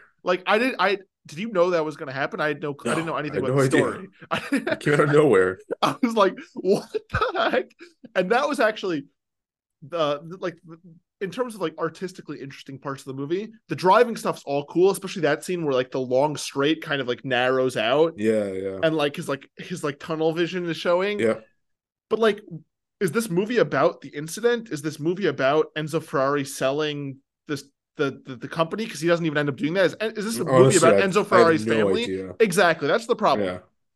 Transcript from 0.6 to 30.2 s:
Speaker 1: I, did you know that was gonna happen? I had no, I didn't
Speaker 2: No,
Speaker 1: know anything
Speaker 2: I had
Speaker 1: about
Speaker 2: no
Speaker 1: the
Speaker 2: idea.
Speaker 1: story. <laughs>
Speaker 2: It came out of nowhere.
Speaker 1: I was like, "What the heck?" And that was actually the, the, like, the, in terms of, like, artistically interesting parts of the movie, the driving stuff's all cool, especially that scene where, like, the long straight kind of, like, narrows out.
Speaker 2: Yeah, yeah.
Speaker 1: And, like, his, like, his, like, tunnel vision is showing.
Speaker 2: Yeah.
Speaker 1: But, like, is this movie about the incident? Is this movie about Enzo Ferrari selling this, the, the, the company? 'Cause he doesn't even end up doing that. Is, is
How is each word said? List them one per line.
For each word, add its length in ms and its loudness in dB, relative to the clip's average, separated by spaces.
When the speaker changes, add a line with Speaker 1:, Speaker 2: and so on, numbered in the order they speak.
Speaker 1:
I, 180 2
did 120 -16
you 140 -8
know 180 2
that 140 0
was 120 -8
gonna 160 -10
happen? 280 -4
I 80 0
had 140 -4
no, 140 -6
I 60 0
didn't 120 -4
Speaker 2:
No, 20 -6
Speaker 1:
know 80 -4
anything 160 -6
Speaker 2:
I 80 -4
had 40 -2
Speaker 1:
about 100 -2
Speaker 2:
no 40 2
Speaker 1:
the 20 4
Speaker 2:
idea. 400 2
Speaker 1:
story. 80 -16
<laughs> 0 -
Speaker 2:
It 100 -4
came 140 2
out 60 4
of 100 4
nowhere. 520 4
Speaker 1:
I 200 0
was 120 0
like, 240 2
"What 380 0
the 580 -2
heck?" 160 -2
And 180 0
that 160 2
was 120 -2
actually 460 -2
the, 420 -2
the, 140 -14
like, 180 -6
the, 120 -20
in 100 -6
terms 240 -6
of, 60 -12
like, 180 -6
artistically 600 -10
interesting 380 -16
parts 240 -10
of 40 -16
the 80 -10
movie, 360 -4
the 80 -6
driving 400 4
stuff's 280 -6
all 220 -2
cool, 240 4
especially 320 -6
that 220 0
scene 200 -4
where, 100 0
like, 160 0
the 100 -4
long 360 2
straight 460 -2
kind 180 -4
of, 80 -6
like, 160 -4
narrows 520 2
out. 380 2
Speaker 2:
Yeah, 380 0
yeah. 300 -6
Speaker 1:
And, 140 2
like, 200 -2
his, 120 -10
like, 280 -6
his, 280 -12
like, 160 -4
tunnel 320 -2
vision 360 -4
is 80 -4
showing. 480 0
Speaker 2:
Yeah. 160 0
Speaker 1:
But, 80 -2
like, 240 2
is 120 -2
this 180 -2
movie 280 0
about 420 2
the 100 -16
incident? 600 -2
Is 120 -8
this 180 -8
movie 260 -2
about 500 0
Enzo 260 -4
Ferrari 420 0
selling 760 -4
this, 160 -6
the, 300 -4
the, 100 -12
the 120 -12
company? 380 -4
'Cause 140 -12
he 80 -2
doesn't 180 2
even 120 -2
end 100 0
up 80 -4
doing 180 -4
that. 120 4
Is, 100 0
is 60 -4